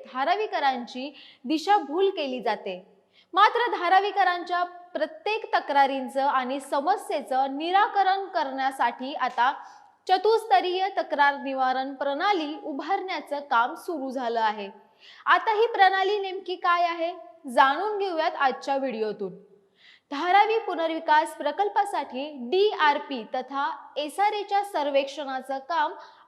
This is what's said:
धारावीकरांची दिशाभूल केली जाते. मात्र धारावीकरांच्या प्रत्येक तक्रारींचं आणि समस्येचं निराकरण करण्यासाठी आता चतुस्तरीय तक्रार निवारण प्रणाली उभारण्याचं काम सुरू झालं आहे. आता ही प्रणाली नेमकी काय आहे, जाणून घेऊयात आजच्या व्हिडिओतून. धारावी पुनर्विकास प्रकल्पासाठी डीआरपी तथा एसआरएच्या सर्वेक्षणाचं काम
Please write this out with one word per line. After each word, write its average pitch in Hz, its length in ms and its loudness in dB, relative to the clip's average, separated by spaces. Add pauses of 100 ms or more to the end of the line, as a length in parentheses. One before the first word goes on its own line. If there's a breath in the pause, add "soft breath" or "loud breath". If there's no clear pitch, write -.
(140)
धारावीकरांची 285 1000 -2 (300 loud breath)
दिशाभूल 320 640 2
केली 285 300 -4
जाते. 208 480 -6 (460 soft breath)
मात्र 453 380 4
धारावीकरांच्या 359 920 2
प्रत्येक 415 920 -4
तक्रारींचं 269 680 2
आणि 262 380 0
समस्येचं 277 1000 -2
निराकरण 381 680 2
करण्यासाठी 269 880 -2
आता 254 400 2 (540 loud breath)
चतुस्तरीय 381 800 4 (100)
तक्रार 285 400 2
निवारण 262 560 -2
प्रणाली 302 680 -2
उभारण्याचं 311 760 -6
काम 254 340 0
सुरू 302 360 -8
झालं 233 320 -4
आहे. 214 280 -2 (560 loud breath)
आता 349 260 4
ही 427 160 4
प्रणाली 392 520 4
नेमकी 381 360 -6
काय 349 280 0
आहे, 339 300 -2 (380)
जाणून 294 460 4
घेऊयात 359 420 -2
आजच्या 277 380 0
व्हिडिओतून. 214 560 -4 (760 soft breath)
धारावी 392 480 4
पुनर्विकास 320 760 0
प्रकल्पासाठी 311 1000 -2
डीआरपी 294 840 2
तथा 277 720 -6
एसआरएच्या 403 680 0
सर्वेक्षणाचं 277 920 -2
काम 320 360 -2 (340 loud breath)